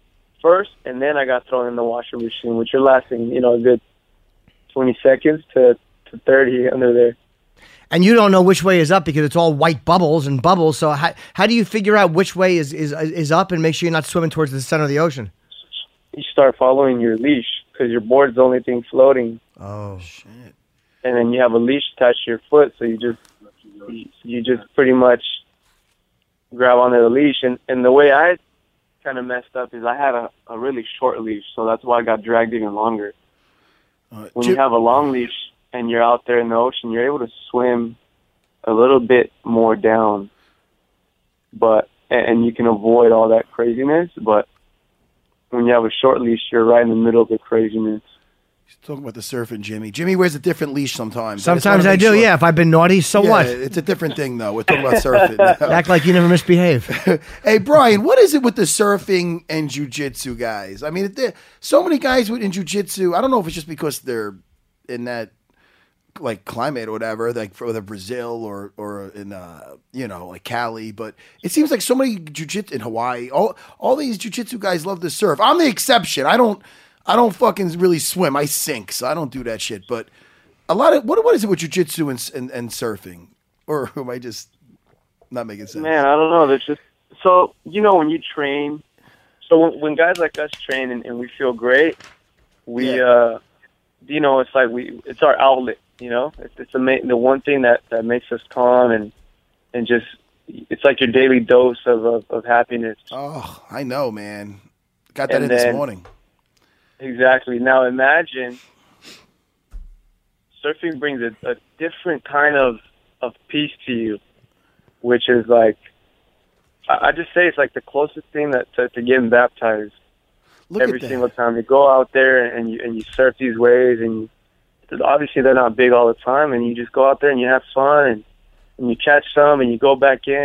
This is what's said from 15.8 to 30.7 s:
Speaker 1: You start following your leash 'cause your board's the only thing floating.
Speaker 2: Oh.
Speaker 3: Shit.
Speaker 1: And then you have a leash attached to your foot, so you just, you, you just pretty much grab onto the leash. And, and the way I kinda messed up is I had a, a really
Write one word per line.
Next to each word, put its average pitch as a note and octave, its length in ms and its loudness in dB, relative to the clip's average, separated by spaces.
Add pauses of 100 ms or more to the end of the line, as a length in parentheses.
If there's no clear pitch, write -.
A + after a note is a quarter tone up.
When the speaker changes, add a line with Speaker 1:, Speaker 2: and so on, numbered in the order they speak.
Speaker 1:
You C#3+ 140 -12
start C3+ 260 4
following C3 420 2
your A#2 180 0
leash B2+ 280 0 (320)
'cause B2 120 -2
your A#2 120 -2
board's B2+ 340 2
the B2+ 60 2
only B2+ 200 2
thing B2 280 -6
floating. B2+ 500 2 (200)
Speaker 2:
Oh. G2+ 400 -14
Speaker 3:
Shit. G2+ 560 -20 (480)
Speaker 1:
And B2+ 120 -2
then A#2 160 2
you B2 100 -2
have B2 120 4
a A2+ 60 4
leash C3+ 240 -2 (120)
attached B2 300 2
to A#2+ 60 -6
your A2+ 180 -6
foot, D3 300 4
so A#2+ 60 -6
you A2+ 120 -4
just, A#2 220 -6 (680)
you, A2+ 220 -16 (140)
you A#2+ 180 -10
just A#2+ 220 -4 (120)
pretty B2+ 180 4
much B2 300 4 (1300)
grab B2 240 4
onto B2 200 4
the A#2 100 6
leash. C3+ 340 0
And, B2 160 -2 (100)
and B2+ 160 0
the B2+ 60 6
way C#3+ 200 6
I D#3+ 260 2 (640)
kinda C3 180 -8
messed B2 340 -10
up B2 200 -10
is A2+ 100 -14
I A#2+ 100 -2
had C#3 200 -2
a, A#2 160 -6 (160)
a A#2 100 -14
really B2 280 -6 (140)